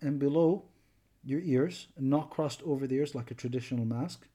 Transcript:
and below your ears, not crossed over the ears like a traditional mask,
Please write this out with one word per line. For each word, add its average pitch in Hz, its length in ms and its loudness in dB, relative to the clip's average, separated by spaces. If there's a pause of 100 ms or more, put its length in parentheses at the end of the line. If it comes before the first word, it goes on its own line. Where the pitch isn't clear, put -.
and 147 180 0
below 160 460 4 (580)
your 135 180 -2
ears, 160 460 0 (100)
not 147 340 0
crossed 147 340 -4
over 139 240 -2
the 131 80 0
ears 147 180 0
like 120 160 -8
a 123 40 -10
traditional 123 500 -4
mask, 120 500 -4